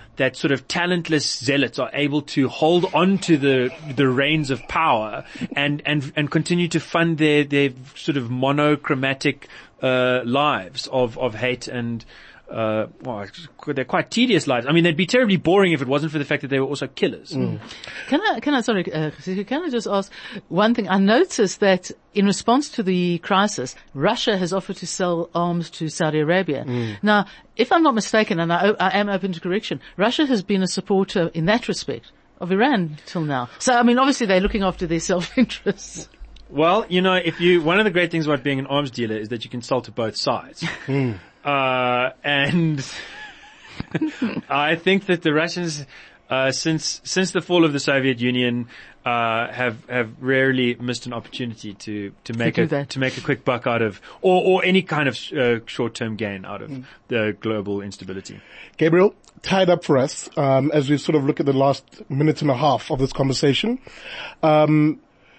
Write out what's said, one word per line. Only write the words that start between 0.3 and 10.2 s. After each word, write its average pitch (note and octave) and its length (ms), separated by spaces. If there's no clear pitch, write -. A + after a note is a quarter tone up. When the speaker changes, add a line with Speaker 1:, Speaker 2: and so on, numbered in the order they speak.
Speaker 1:
sort D3+ 160
of C3 160
talentless F3 560
zealots C3+ 380
are B2+ 160
able C#3+ 300
to C3+ 260
hold F3 440
on F#3 260
to E3 180
the, C3 320
the C3+ 140
reins C#3 400
of C3 180
power C3 560
and, D3 300
and, D3 300
and D3 160
continue F3 380
to E3+ 100
fund E3 400
their, D3 240
their C#3+ 260
sort D3+ 220
of A#2+ 140
monochromatic, C#3 1160
uh, B2+ 440